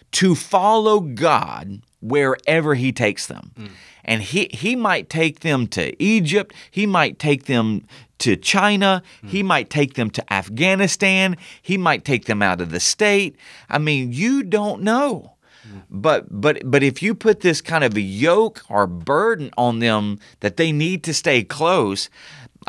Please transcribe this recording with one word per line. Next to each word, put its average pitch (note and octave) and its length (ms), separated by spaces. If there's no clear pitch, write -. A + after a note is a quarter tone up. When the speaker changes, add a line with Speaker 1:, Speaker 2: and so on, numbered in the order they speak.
Speaker 1:
to F#3 220
follow G#3+ 680
God G#2 800
wherever C#3+ 760
he B2+ 180
takes G#2+ 340
them. - 320
Speaker 2:
Mm. G#2 100
Speaker 1:
And A2 180
he, C#3 280
he G3 240
might G3 340
take D#3+ 320
them C3+ 260
to - 340
Egypt. G3 540
He G#3 160
might E3+ 320
take D3 260
them A2+ 400
to G#2+ 180
China. G3 680
Speaker 2:
Mm. G2+ 60
Speaker 1:
He G3 140
might D#3 260
take D3 240
them A2+ 180
to - 220
Afghanistan. F#3+ 1040
He G3 160
might E3+ 280
take B2+ 200
them G#2 160
out F#2 200
of E2 100
the F2 80
state. G3+ 560
I - 100
mean, C#3 340
you A#3+ 300
don't G3+ 380
know. A#3 520
Speaker 2:
Mm. G2 220
Speaker 1:
But, A2+ 360
but, D3+ 220
but C3+ 200
if C3+ 200
you A3 100
put G#3+ 280
this F3 180
kind D#3+ 240
of A2+ 140
a G#2+ 40
yoke D#3+ 680
or G#2 180
burden D#3 680
on A#2+ 220
them G#2+ 400
that G#2 160
they E3 160
need D#3 320
to D#3+ 100
stay C3 300
close, C#3+ 680